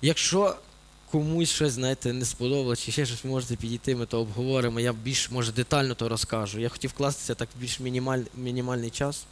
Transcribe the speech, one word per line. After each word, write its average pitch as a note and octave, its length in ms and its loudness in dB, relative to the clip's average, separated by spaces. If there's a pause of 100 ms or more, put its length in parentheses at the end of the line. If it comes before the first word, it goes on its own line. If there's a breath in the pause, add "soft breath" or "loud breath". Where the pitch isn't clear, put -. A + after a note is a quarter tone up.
якщо... F3 540 4 (540)
Комусь D#3+ 400 2
щось, D3 220 2
знаєте, B2+ 400 0
не B2+ 120 0
сподобалось, B2 560 0
чи A#2 120 -4
ще C#3+ 140 2
щось, A#2+ 180 -6
ви C3 60 -4
можете B2 260 0
підійти, A#2 400 -2
ми A#2 100 -2
то A#2 140 0
обговоримо, A#2+ 600 0
я A#2+ 120 2
більш, A#2 380 -2
може, A#2 220 0
детально B2+ 420 2
то A2+ 140 -2
розкажу. G#2+ 520 -2
Я A#2 80 0
хотів - 220 -4
вкластися C#3 440 -2
так - 220 -4
в B2 40 -12
більш B2 200 -4
мінімаль-, B2+ 540 -2
мінімальний B2 560 -2
час. C#3+ 420 -4